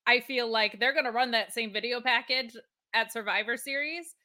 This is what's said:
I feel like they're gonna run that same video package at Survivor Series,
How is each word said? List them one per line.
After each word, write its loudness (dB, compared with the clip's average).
I 6
feel -2
like 0
they're 2
gonna 2
run 2
that 0
same -4
video -4
package 0
at 2
Survivor -2
Series, -8